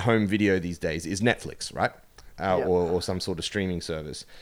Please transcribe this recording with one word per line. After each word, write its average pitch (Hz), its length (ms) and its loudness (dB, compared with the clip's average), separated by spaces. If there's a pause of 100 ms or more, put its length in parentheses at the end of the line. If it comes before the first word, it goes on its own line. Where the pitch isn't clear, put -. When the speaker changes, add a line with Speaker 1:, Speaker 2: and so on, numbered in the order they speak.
Speaker 1:
home 110 260 4
video 98 320 4
these 87 200 -4
days 80 280 -2
is 90 140 -2
Netflix, - 540 -2
right? 92 180 0 (480)
Uh, 92 200 2
Speaker 2:
Yeah. - 40 0
Speaker 1:
or, 90 260 2
or 87 120 0
some 92 180 -4
sort 90 180 -6
of 85 60 -6
streaming 92 380 -2
service. 78 420 -8 (180)